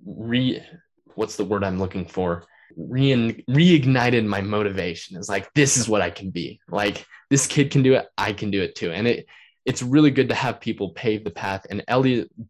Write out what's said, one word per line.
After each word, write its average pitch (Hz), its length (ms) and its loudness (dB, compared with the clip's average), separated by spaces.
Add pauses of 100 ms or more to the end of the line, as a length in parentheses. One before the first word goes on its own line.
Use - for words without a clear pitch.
re-, 120 580 -2 (520)
what's 107 200 -6
the 104 100 -2
word 98 180 0
I'm 92 160 -2
looking 95 260 -4
for? 87 400 -4 (300)
Rein-, 120 760 0
reignited 131 760 4
my 101 160 -2
motivation. 95 760 -4
It's 98 120 -12
like, 98 240 -6
"This 143 240 4
is 113 100 0
what 107 140 2
I 87 80 0
can 95 220 -10
be. 78 280 -8 (100)
Like, 101 360 -4 (240)
this 135 160 2
kid 139 260 0
can 135 120 4
do 131 100 6
it, - 140 0 (100)
I 104 160 -2
can 104 180 -6
do 98 100 0
it 85 140 -4
too." 87 160 -6
And 101 160 -2
it, - 180 0 (400)
it's 131 180 -4
really 143 280 4
good 127 180 2
to 117 60 -2
have 120 240 -4
people 101 320 -6
pave 107 320 -2
the 104 60 -10
path. 98 400 -8
And 101 180 -8
Elliot 127 440 0 (180)